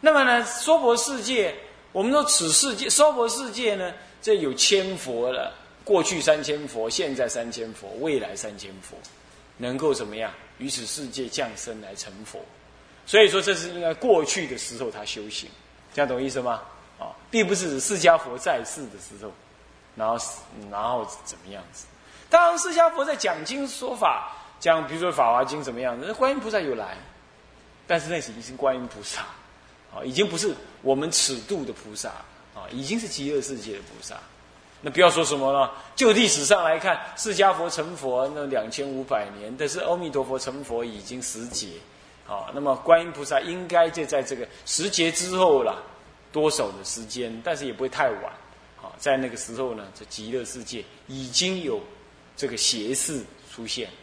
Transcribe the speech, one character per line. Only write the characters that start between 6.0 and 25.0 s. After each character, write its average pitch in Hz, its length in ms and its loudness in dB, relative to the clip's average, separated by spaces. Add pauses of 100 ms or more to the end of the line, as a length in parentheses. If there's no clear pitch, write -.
去 170 180 0
三 151 220 4
千 147 240 -4
佛， 113 220 -4
现 147 260 -2
在 123 140 0
三 117 220 -6
千 113 220 -8
佛， 101 160 -14 (120)
未 147 180 0
来 98 180 -4
三 104 220 -10
千 98 120 -14 (120)
佛， - 140 -18 (600)
能 123 200 -4
够 143 180 2
怎 113 120 -4
么 104 100 -10
样？ 110 140 -4 (280)
于 135 100 -6
此 127 180 -6
世 139 220 -8
界 120 200 -6
降 131 280 -4
生 110 240 -12
来 98 140 -14
成 104 180 -14 (120)
佛。 - 160 -14 (680)
所 208 140 8
以 208 80 10
说 190 140 2
这 196 120 2
是 170 140 -4
应 175 140 -8
该 165 100 2
过 180 320 4
去 170 220 -2
的 131 100 -6
时 117 260 -8
候 117 80 -4
他 107 140 -12
修 104 240 -8
行， - 220 -10 (420)
这 - 80 -2
样 139 80 4
懂 127 140 -2
意 135 60 -2
思 131 120 -4
吗？ 120 220 -2 (360)
啊， - 140 -12 (180)
并 220 160 4
不 190 80 2
是 170 240 -2
释 190 200 -2
迦 165 200 8
佛 127 200 -6
在 139 260 -2
世 - 200 -10
的 107 140 -14
时 101 240 -18
候， 107 80 -12 (640)
然 110 140 -2
后， 117 80 0 (540)
然 101 120 -6
后 117 240 -2 (180)
怎 - 200 -14
么 95 80 -16
样 98 100 -14 (100)
子。 - 140 -20 (440)
当 339 180 8
然 339 100 2
释 349 140 -2
迦 330 180 6
佛 285 140 -2
在 302 100 0
讲 165 300 -4
经 269 240 -6
说 254 260 -6
法， 156 380 0 (260)
讲 160 280 4
比 139 80 -8
如 165 60 -4